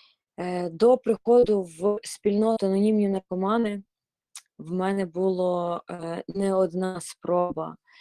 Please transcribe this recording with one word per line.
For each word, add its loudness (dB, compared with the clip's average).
Е, -4
до 4
приходу 4
в -2
спільноту 0
«Анонімні 2
наркомани» -2
в -14
мене -2
було, -2
е, -8
не -2
одна 0
спроба -4